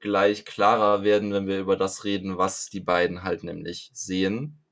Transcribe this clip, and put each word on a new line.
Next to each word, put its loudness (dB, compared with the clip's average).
gleich 2
klarer 4
werden, 4
wenn -2
wir -2
über 2
das -2
reden, -2
was -2
die -8
beiden 0
halt -4
nämlich -10
sehen -4